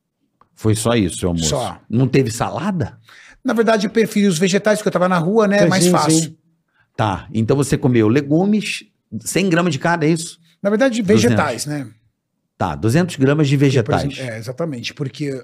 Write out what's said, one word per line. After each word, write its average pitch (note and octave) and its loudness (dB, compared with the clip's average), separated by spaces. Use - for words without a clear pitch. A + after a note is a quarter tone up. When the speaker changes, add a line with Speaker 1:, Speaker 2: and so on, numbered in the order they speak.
Speaker 1:
Foi A2 2
só A2+ 0
isso, G2 0
seu F#2 -2
almoço? D#2+ -2
Speaker 2:
Só. A2+ -6
Speaker 1:
Não B2 2
teve B2 2
salada? B2 -4
Speaker 2:
Na B3+ -2
verdade, A3 0
eu - -4
preferi G#3 0
os F3 2
vegetais, G3 0
porque G3+ -2
eu - -4
tava F3+ 0
na F#3 2
rua, G3+ 2
né? G3+ 2
Speaker 3:
Sim, G3 4
Speaker 2:
Mais F3+ 2
Speaker 3:
sim, F3+ 4
Speaker 2:
fácil. D#3 2
Speaker 3:
sim. D#3+ -6
Speaker 1:
Tá, G2+ -2
então A2 0
você C#3+ 0
comeu A#2+ 4
legumes, D#3+ 0
cem F#3 -2
gramas E3+ 2
de C3+ -4
cada, E3+ 0
é D#3 4
isso? E3 -4
Speaker 2:
Na G3 -2
verdade, A3+ 0
Speaker 1:
Duzentos. G#3 4
Speaker 2:
vegetais, C3+ 0
né? C#3+ -6
Speaker 1:
Tá, F2 -4
duzentos C3 0
gramas C#3+ 2
de C#3+ 2
Speaker 2:
Porque, C3 2
por - -2
Speaker 1:
vegetais. F#2 -2
Speaker 2:
exemplo, B2+ -10
é, A2 -10
exatamente, B2 -10
porque, C#3 -8